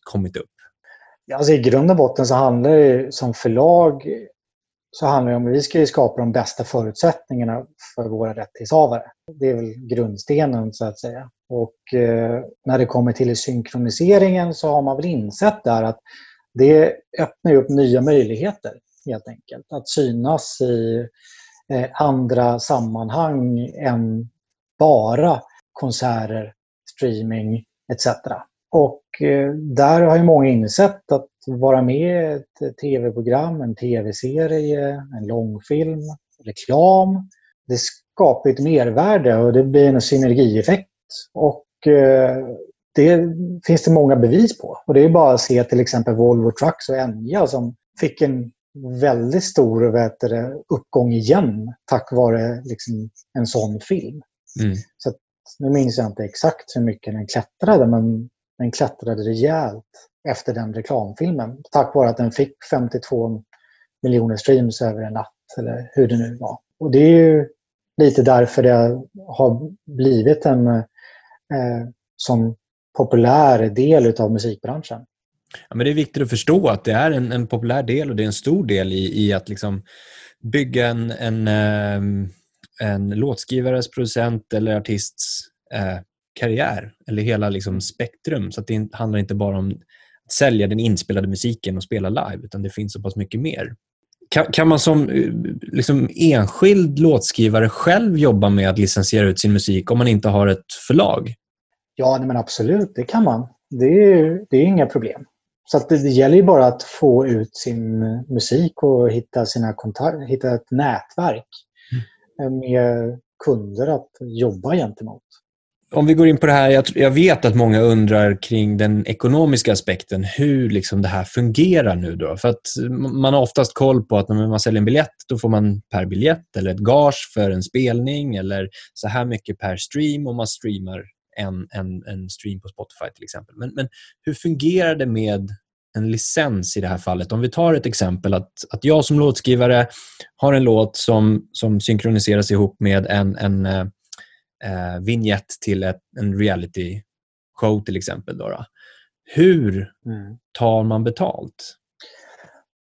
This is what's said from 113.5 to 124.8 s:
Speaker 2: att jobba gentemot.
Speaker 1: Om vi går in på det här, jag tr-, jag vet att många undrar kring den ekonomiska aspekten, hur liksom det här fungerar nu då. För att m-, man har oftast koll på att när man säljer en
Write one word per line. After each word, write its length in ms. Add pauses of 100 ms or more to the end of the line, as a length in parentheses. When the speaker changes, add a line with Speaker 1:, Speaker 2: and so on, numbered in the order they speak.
Speaker 2:
att 220 (100)
jobba 560
gentemot. 460 (720)
Speaker 1:
Om 120
vi 80
går 140
in 100
på 80
det 60
här, 180
jag 160
tr-, 140
jag 120
vet 340
att 100
många 260
undrar 600
kring 360
den 300
ekonomiska 640
aspekten, 520
hur 460
liksom 320
det 60
här 160
fungerar 720
nu 200
då. 220
För 120
att 120 (240)
m-, 360
man 120
har 80
oftast 320
koll 300
på 140
att 120
när 180
man 120
säljer 180
en 80